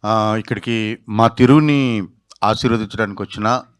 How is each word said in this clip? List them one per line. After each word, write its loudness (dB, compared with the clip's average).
ఆ, 0
ఇక్కడికి -6
మా 4
తిరువుని 2
ఆశీర్వదించడానికి -2
వచ్చిన -4